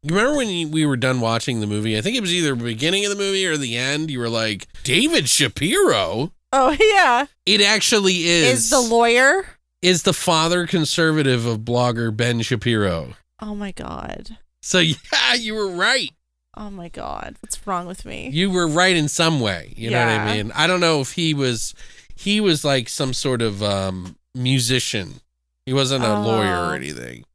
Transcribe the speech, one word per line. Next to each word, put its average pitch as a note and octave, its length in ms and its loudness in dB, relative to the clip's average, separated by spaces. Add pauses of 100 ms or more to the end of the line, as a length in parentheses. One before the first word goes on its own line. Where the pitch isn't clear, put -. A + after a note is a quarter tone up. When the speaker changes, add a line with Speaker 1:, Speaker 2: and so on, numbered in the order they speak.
Speaker 1:
you D3+ 120 -2
remember B3 220 2
when B3 120 0
you, E3+ 200 -2
we D#3 180 2
were C#3 100 2
done B2+ 240 0
watching A2+ 400 0
the G#2 60 -2
movie? G#2+ 300 -2
I G#2+ 40 0
think G#3 160 -2
it B3 40 0
was F3+ 120 -2
either D#3+ 220 0
the A#2 100 -6
beginning D3+ 400 -2
of G3+ 60 -2
the G3+ 60 -2
movie G3 300 -2
or D#3 100 0
the B2 200 -4
end. D3 340 -2
You C3 80 -4
were A#2 100 -2
like, A2+ 380 -2 (180)
"David G3+ 440 2
Shapiro?" C#3 1040 0 (200)
Speaker 2:
Oh, C4 180 4
<laughs> D4 100 -2
yeah. E4+ 460 4 (200)
Speaker 1:
It G3+ 140 4
actually G3+ 680 4
is. G3 380 4
Speaker 2:
Is - 60 0
the C#4+ 100 6
lawyer? A#3+ 680 4 (360)
Speaker 1:
Is F3+ 200 2
the F#3+ 100 2
father E3+ 540 2
conservative D3+ 800 2
of A2+ 140 -2
blogger A#2 540 0
Ben A#2 280 0
Shapiro. G#2 720 -2 (260)
Speaker 2:
Oh, G#3 140 -8
my G3+ 180 -8
God. - 640 -12 (240)
Speaker 1:
So, - 180 -2
<laughs> - 20 4
yeah, A#3+ 580 0
you A3 160 -6
were G#3 160 -2
right. A3 400 -2 (460)
Speaker 2:
Oh, G#3+ 120 -12
my F3+ 220 -14
God. - 500 -12
What's - 260 -10
wrong F3+ 200 -4
with F3+ 180 -12
me? - 260 -12
Speaker 1:
You F3 200 0
were F3+ 180 2
right F3+ 260 4
in D3+ 140 2
some E3 320 2
way. F#2+ 360 -2
You A2+ 140 -6
know B2 100 0
what A#2 80 2
I A2 60 2 (200)
Speaker 2:
Yeah. G#2+ 80 0
Speaker 1:
mean? A2 120 -6
I D#3 120 2
don't F3+ 140 2
know D#3+ 200 2
if C3 120 -4
he E3 200 0
was, B2+ 400 -2 (420)
he G#3 260 0
was, F3 240 2
like, C3+ 260 0
some C3 240 -2
sort B2+ 260 -2
of, G#2 220 -2
um, F#2+ 540 -4 (180)
musician. B2+ 840 -2 (440)
He C3 80 -6
wasn't C3+ 320 0
a G#2+ 140 0
lawyer G#2 480 0
or F2 60 -2
Speaker 2:
Oh. - 20 -4
Speaker 1:
anything. B1 500 -10 (100)